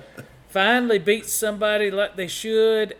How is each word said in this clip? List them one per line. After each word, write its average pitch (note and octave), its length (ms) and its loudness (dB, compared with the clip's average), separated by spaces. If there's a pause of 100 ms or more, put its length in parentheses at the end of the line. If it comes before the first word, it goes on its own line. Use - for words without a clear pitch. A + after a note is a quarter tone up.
(140)
<laughs> - 360 -20
finally A3+ 480 2
beat G#3 280 0
somebody G#3 640 -2
like G3 260 -2
they F3+ 120 -6
should, A3 720 0